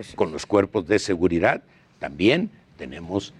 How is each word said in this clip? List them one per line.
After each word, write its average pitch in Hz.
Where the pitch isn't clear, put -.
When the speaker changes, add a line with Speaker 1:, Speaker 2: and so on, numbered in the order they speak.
Speaker 1:
sí. -
Speaker 2:
con 92
los 76
cuerpos 98
de 104
seguridad, 90
también 98
tenemos 85